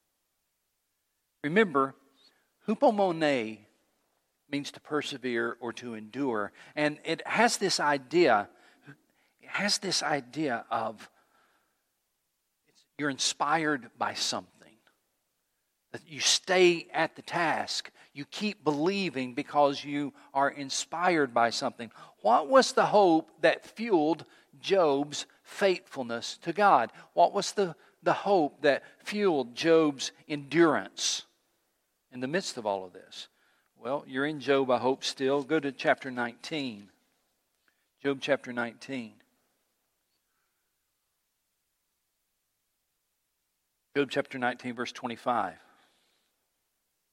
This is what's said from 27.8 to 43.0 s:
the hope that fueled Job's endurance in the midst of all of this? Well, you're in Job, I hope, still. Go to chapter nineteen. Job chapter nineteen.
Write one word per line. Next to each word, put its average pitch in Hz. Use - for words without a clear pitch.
the 170
hope 175
that 139
fueled 156
Job's 156
endurance 147
in 127
the 127
midst 180
of 110
all 98
of 90
this? -
Well, 131
you're 135
in 151
Job, 135
I 123
hope, 123
still. 139
Go 151
to 139
chapter 135
nineteen. 120
Job 139
chapter 127
nineteen. 120